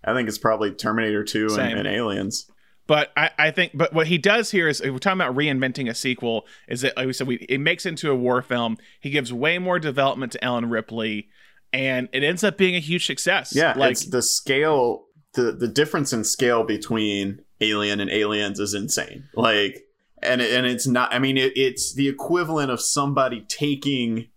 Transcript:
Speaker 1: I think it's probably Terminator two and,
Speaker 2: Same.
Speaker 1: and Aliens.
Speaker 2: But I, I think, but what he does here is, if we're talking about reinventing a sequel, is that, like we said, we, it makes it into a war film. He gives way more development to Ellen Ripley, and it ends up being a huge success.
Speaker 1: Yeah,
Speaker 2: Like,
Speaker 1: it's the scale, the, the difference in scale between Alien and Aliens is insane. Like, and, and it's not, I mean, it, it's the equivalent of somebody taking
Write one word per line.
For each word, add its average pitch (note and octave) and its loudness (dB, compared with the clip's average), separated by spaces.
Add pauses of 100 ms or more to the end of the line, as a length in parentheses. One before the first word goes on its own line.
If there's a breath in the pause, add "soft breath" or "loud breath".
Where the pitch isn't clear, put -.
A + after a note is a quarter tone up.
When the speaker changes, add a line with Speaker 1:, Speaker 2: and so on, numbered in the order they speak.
Speaker 1:
I A2 0
think B2 0
it's G#2 -6
probably G#2+ 2
Terminator G#2+ 0
two G#2+ 0
and, G#2+ 0
Speaker 2:
Same. A2+ 0
Speaker 1:
and G2+ -2
Aliens. G2+ -2 (380)
Speaker 2:
But D3+ 2
I, D#3 2
I D#3 4
think, - 0
but D3+ 0
what D#3+ 4
he F3 2
does G#3 4
here E3+ 2
is, D3 0
if C#3 -2
we're C3 -6
talking F#3+ 0
about B2+ 0
reinventing C3+ 0
a - -6
sequel, A#2 -2 (220 loud breath)
is A#2+ -4
that, C3 0
like B2+ -2
we C3 -2
said, B2+ -4
we, B2 0 (140)
it C#3 0
makes E3+ 0
it F#3 -2
into D#3+ -4
a C3+ 4
war B2 2
film. A#2 -2 (240 soft breath)
He C#3+ -8
gives C3+ -2
way D#3 0
more F3+ 0
development C3+ 0
to - -8
Ellen A#2+ -2
Ripley, A2 -4 (460 soft breath)
and B2+ -2
it C3 0
ends E3+ 0
up G3 2
being F#3 4
a F3 0
huge D#3+ -2
success. - 0
Speaker 1:
Yeah, C#3+ 4
Speaker 2:
Like, C3 4
Speaker 1:
it's A#2+ -4
the B2 0
scale, C3+ 2 (260)
the, A#2+ 2
the A#2 -4
difference D3 0
in A2 -2
scale A#2+ 2
between G#2 -2 (180)
Alien G#2 0
and G2+ -2
Aliens G#2 0
is G3+ -2
insane. - -6 (100)
Like, G#2+ 2 (400)
and, B2 0
and B2 2
it's B2 0
not, B2 2
I B2 0
mean, C3+ 0
it, C3 2
it's C3 0
the C#3 0
equivalent D#3 -2
of A#2+ -2
somebody C3+ 0
taking C3+ -2